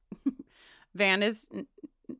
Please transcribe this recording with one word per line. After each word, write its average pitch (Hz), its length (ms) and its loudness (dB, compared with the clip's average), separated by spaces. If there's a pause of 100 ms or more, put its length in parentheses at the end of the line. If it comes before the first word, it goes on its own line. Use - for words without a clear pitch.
(260)
<laughs> 269 80 0 (640)
Van 190 260 4
is 214 320 -2
n-, 196 140 -8 (520)